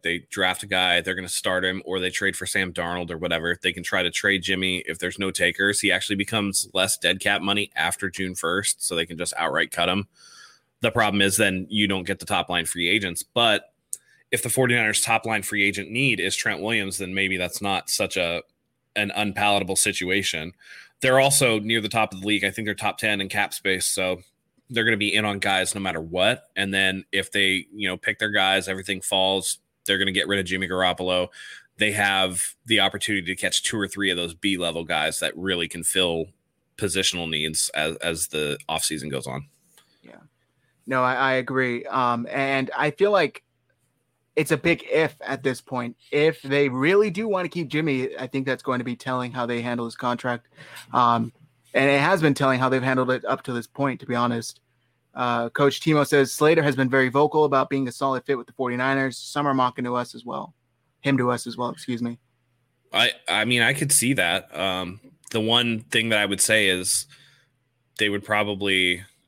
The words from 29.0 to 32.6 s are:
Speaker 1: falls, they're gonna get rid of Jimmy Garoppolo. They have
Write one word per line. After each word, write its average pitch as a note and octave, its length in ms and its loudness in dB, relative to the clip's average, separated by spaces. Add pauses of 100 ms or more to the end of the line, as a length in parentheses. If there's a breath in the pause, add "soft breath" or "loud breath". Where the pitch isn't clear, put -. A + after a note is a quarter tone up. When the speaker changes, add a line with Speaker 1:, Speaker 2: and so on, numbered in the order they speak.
Speaker 1:
falls, F#2+ 560 0 (260)
they're G2 140 0
gonna G2 140 0
get F#2+ 160 -2
rid G2+ 120 0
of F2+ 60 -4
Jimmy F#2 200 -4
Garoppolo. F2+ 640 0 (480 loud breath)
They G#2+ 160 0
have F#2+ 640 0 (100)